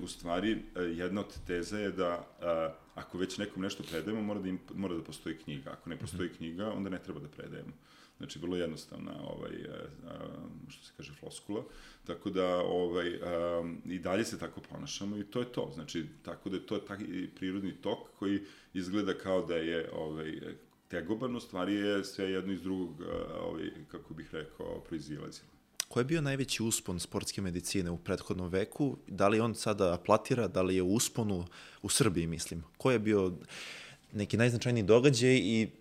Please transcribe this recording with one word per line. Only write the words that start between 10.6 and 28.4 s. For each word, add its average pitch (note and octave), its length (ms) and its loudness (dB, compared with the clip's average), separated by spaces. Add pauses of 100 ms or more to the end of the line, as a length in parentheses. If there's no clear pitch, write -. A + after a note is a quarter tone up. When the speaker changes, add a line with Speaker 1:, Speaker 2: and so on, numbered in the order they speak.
Speaker 1:
što - 160 -18
se - 120 -20
kaže, D2 240 -14
floskula. G2+ 440 -6 (420)
Tako F2+ 240 -4
da, F2+ 260 4
ovaj, F2 680 2
a, F2 400 0 (220)
i F2+ 140 -4
dalje F#2+ 260 2
se G2+ 140 -6
tako - 220 -8
ponašamo F2 580 -6
i G2+ 60 -4
to - 160 -4
je B2 120 -4
to. - 220 -2
Znači, D#2+ 320 -6 (180)
tako F2 260 -8
da F#2 60 -2
je - 100 -6
to G#2+ 120 0
taj G2+ 200 -8 (380)
prirodni F#2 360 -2
tok - 260 -2 (200)
koji G2 220 2 (340)
izgleda F#2 400 2
kao F#2 320 2
da E2+ 100 0
je, E2 360 0
ovaj, D#2 480 -4 (480)
tegoban, A2 480 -2
u A#2 40 -6
stvari F#2+ 340 0
je G2+ 300 2
sve F#2+ 260 -2
jedno F#2+ 220 0
iz E2+ 100 -4
drugog, F2+ 400 -2
a, E2+ 380 -4
ovaj, E2+ 300 -4 (200)
kako E2 240 -12
bih D#2 200 -12
rekao, E2 460 -6
proizilazilo. D2+ 680 -8 (440)
Speaker 3:
Ko B2 80 2
je B2 40 4
bio D#3+ 160 0
najveći C3+ 420 0
uspon G2 380 0
sportske - 420 -2
medicine F2+ 480 0
u F2 80 -2
prethodnom F2+ 500 -2